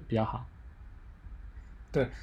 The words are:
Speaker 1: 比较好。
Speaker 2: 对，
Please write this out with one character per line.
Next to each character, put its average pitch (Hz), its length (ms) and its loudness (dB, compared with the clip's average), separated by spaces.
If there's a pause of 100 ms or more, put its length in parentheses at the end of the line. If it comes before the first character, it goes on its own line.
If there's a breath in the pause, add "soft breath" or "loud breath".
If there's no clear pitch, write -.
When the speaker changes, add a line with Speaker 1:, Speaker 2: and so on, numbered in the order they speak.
Speaker 1:
比 - 80 4
较 110 100 8
好。 117 200 0 (1500)
Speaker 2:
对， 131 160 8 (160 loud breath)